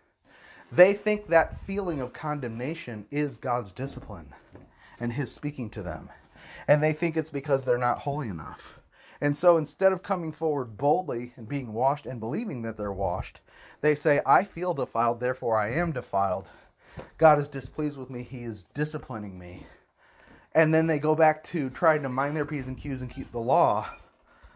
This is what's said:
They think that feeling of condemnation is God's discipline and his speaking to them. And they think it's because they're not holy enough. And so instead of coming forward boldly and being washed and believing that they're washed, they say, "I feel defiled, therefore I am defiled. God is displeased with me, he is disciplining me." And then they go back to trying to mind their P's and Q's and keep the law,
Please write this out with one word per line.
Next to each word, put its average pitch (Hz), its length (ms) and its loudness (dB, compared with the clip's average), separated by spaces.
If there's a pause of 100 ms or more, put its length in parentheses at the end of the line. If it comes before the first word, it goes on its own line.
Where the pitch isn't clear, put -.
(720)
They 180 240 8
think 208 320 -2
that 165 340 4
feeling 190 400 -4
of 123 120 -6
condemnation 127 1000 -6
is 143 260 -2
God's 120 360 -4
discipline 95 600 -10 (680)
and 120 120 -4
his 131 200 -4
speaking 135 380 -8
to 104 120 -10
them. 82 260 -8 (600)
And 147 120 6
they 151 120 4
think 160 240 -2
it's 160 160 -4
because 139 320 0
they're 123 140 2
not 123 200 0
holy 143 300 -4
enough. 78 500 -10 (420)
And 147 160 2
so 175 200 6
instead 175 360 2
of 180 120 -6
coming 170 260 -2
forward 143 460 -4
boldly 139 600 0
and 113 120 -14
being 123 240 -6
washed 135 340 0
and 123 140 -8
believing 139 420 -6
that 113 140 -6
they're 104 160 -4
washed, 92 480 -4 (400)
they 151 160 2
say, 143 280 2
"I 151 200 6
feel 180 280 -4
defiled, 117 460 0
therefore 123 400 0
I 104 120 0
am 165 200 -2
defiled. 98 580 -2 (720)
God 151 220 8
is 143 80 -4
displeased 143 500 -6
with 127 100 -10
me, 127 140 -10
he 120 220 -12
is 107 280 -8
disciplining 123 640 -6
me." 90 300 -14 (880)
And 160 180 6
then 160 140 4
they 156 140 2
go 151 160 2
back 156 280 4
to 139 260 -4
trying 156 340 2
to 135 40 -2
mind 139 280 -2
their 151 80 0
P's 143 240 -6
and 131 100 -8
Q's 131 240 -6
and 123 80 -8
keep - 220 -12
the 117 80 -4
law, 120 480 2 (680)